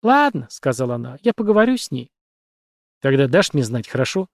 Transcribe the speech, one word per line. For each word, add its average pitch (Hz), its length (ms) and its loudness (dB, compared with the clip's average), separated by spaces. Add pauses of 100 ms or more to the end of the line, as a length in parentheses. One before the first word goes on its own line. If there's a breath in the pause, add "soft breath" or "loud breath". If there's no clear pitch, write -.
«Ладно», — 247 480 2
сказала 123 460 -4
она, — 123 260 -12
«я 226 100 0
поговорю 214 440 2
с - 160 -10
ней». 127 180 -10 (880)
«Тогда 135 280 2
дашь 170 260 2
мне 143 80 2
знать, 113 240 -4
хорошо? 156 480 -4